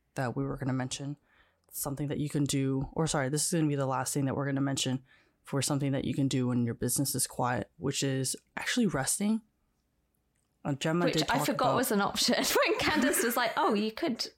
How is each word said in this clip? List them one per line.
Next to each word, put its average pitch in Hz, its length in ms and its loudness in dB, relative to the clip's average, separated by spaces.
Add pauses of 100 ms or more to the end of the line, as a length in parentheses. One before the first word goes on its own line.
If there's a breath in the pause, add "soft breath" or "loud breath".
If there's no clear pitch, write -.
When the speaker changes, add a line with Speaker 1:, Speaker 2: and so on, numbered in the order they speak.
(160)
Speaker 1:
that 127 200 -2
we 139 80 -2
were 139 140 -4
gonna 131 160 -2
mention. 135 420 -4 (560 soft breath)
Something 143 360 -4
that 139 120 -2
you 151 100 -2
can 147 160 0
do, 135 480 0
or 160 120 0
sorry, 139 240 0
this 147 160 0
is - 60 -2
gonna 160 160 2
be 143 80 2
the 139 100 0
last 131 280 -2
thing 143 120 0
that 131 100 0
we're 139 120 -2
gonna 139 140 0
mention 135 420 0 (400 soft breath)
for 139 180 -2
something 139 300 0
that 135 140 0
you - 80 -2
can 139 140 2
do 127 200 2
when 120 180 2
your 117 80 -2
business 127 420 -2
is 120 120 -2
quiet, 123 500 -2
which 143 260 -2
is 135 320 0 (220)
actually - 300 0
resting. 202 540 0 (1200)
Uh, 143 80 0
Gemma 165 320 0
Speaker 2:
Which - 80 2
Speaker 1:
did 156 160 0
Speaker 2:
I 233 80 0
Speaker 1:
talk 147 80 0
Speaker 2:
forgot 262 220 0
Speaker 1:
about - 100 2
Speaker 2:
was 247 140 0
an 202 100 2
option 208 340 0
<laughs> 480 300 2
when 440 140 2
Candace 285 440 2
was 240 140 0
like, 240 180 0
"Oh, 285 200 2
you 214 160 0
could - 360 -2 (100)